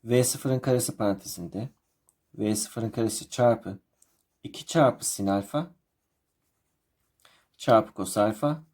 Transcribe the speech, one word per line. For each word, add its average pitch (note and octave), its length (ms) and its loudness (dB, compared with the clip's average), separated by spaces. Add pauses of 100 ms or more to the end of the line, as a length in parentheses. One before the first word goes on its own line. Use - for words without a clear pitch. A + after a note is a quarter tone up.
V B2 200 4
sıfırın C3 340 -2
karesi B2+ 380 0
parantezinde G2 720 -4 (680)
V G#2+ 220 -2
sıfırın A2+ 340 -6
karesi A2 400 -4
çarpı A#2 480 2 (640)
iki - 240 -14
çarpı C#3+ 400 2
sin G2 200 -4
alfa G2+ 440 -2 (1900)
çarpı A2 380 4
cos F#2 220 -6
alfa A2 460 0 (120)